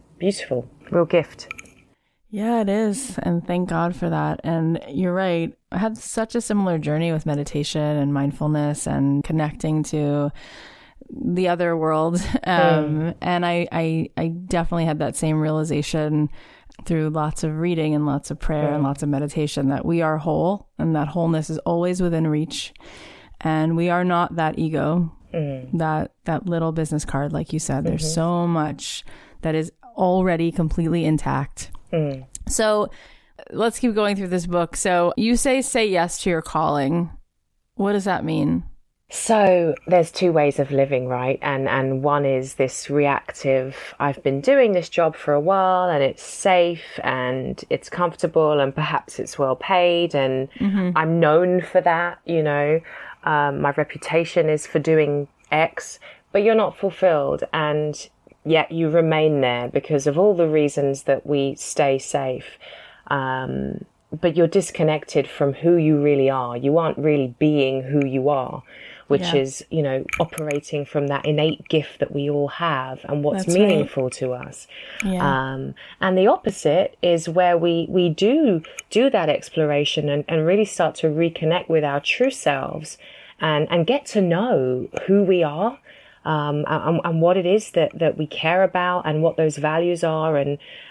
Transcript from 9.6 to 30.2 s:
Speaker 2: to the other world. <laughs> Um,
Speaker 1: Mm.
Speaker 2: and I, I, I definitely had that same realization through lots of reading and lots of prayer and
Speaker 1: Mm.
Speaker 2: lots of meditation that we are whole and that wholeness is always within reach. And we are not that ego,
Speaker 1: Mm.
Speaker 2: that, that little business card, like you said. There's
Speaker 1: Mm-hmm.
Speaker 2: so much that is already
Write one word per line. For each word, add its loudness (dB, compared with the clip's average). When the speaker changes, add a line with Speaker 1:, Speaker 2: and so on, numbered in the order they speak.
Speaker 2:
to -2
the -2
other 0
world. 2
<laughs> -2
Um, 2
Speaker 1:
Mm. -2
Speaker 2:
and 0
I, 0
I, -2
I -2
definitely -2
had 0
that -4
same 0
realization 0
through 0
lots -4
of -2
reading 0
and 2
lots -4
of -8
prayer 0
and -2
Speaker 1:
Mm. 0
Speaker 2:
lots -4
of -2
meditation -2
that -2
we 0
are 0
whole -2
and 0
that -2
wholeness -2
is -6
always -2
within 0
reach. -4
And 0
we 0
are 0
not 0
that -2
ego, -2
Speaker 1:
Mm. -4
Speaker 2:
that, -2
that -4
little 0
business -2
card, -4
like -4
you -2
said. -4
There's -2
Speaker 1:
Mm-hmm. -4
Speaker 2:
so 0
much -4
that -2
is -4
already 2